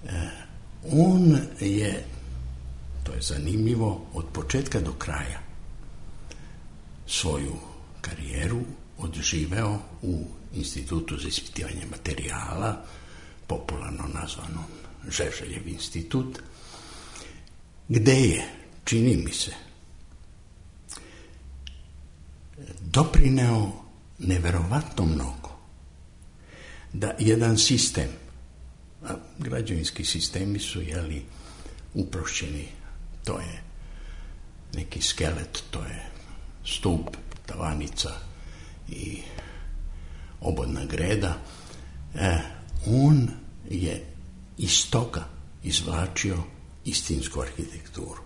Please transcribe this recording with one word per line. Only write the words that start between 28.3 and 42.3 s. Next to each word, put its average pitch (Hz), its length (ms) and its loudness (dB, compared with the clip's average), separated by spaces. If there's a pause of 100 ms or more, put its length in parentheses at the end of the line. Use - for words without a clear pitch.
a - 100 -6 (240)
građevinski 110 680 -2
sistemi 98 540 0
su, 92 240 -4
jeli, 78 420 -4 (680)
uprošćeni, 78 720 -4 (560)
to - 140 -2
je 85 240 -8 (1120)
neki - 280 -4
skelet, - 680 0
to - 140 -4
je - 260 -8 (560)
stup, - 500 0 (300)
tavanica 78 640 -2 (800)
i 104 300 -6 (1200)
obodna 69 440 -2
greda, 95 540 2 (760)
e, 85 240 4 (480)